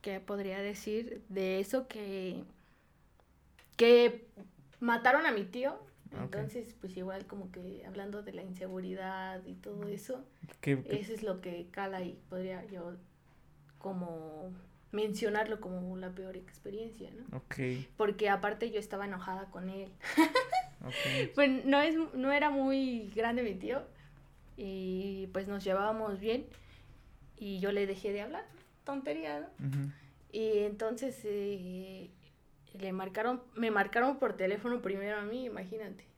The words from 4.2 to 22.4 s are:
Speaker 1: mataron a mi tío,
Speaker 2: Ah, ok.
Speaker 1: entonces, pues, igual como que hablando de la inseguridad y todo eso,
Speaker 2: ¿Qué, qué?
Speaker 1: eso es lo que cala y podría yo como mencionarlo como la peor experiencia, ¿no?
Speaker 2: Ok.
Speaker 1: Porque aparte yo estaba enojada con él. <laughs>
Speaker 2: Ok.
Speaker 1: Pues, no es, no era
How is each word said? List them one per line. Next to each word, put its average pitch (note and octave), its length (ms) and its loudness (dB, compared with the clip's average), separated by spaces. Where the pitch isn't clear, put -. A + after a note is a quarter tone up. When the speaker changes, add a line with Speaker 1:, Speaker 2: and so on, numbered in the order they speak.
Speaker 1:
mataron B3 460 6
a C#4+ 60 6
mi G3+ 120 2
tío, B3 340 -2
Speaker 2:
Ah, - 100 -4
ok. - 100 -8
Speaker 1:
entonces, G#3+ 440 -6
pues, F#3 180 -10
igual F#3+ 300 -6
como G3 260 -10
que F#3 340 -10
hablando G3+ 360 -8
de G3 120 -10
la F3+ 80 -8
inseguridad F#3 1040 -6
y F3+ 80 -10
todo G#3 340 -8
eso, B3+ 360 -6
Speaker 2:
¿Qué, C#3 220 2
qué? - 180 -2
Speaker 1:
eso A3 140 -6
es G#3+ 80 -6
lo F#3+ 180 -2
que F3 300 -8
cala F#3+ 320 -4
y F3+ 160 -8
podría F#3 380 -6
yo F3+ 260 -8
como F3 760 -6
mencionarlo G#3+ 680 2
como F#3 380 -6
la F#3 140 -6
peor F#3 260 -10
experiencia, G3+ 760 -10
¿no? A3+ 260 -10
Speaker 2:
Ok. - 160 -10
Speaker 1:
Porque G#3 320 4
aparte G#3 420 2
yo G#3+ 80 0
estaba G3+ 280 -4
enojada F#3+ 400 -4
con F#3 240 -8
él. G3 200 -8
<laughs> B4+ 680 4
Speaker 2:
Ok. - 520 0
Speaker 1:
Pues, C4 280 6
no C#4 160 8
es, D#4 160 4
no C4 180 2
era D4 180 6